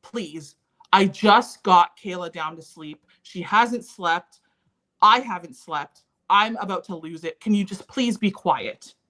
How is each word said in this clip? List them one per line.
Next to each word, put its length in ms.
Please, 540
I 140
just 580
got 340
Kayla 340
down 240
to 60
sleep. 440
She 180
hasn't 440
slept. 540
I 180
haven't 360
slept. 460
I'm 280
about 280
to 100
lose 280
it. 160
Can 140
you 100
just 240
please 300
be 140
quiet? 600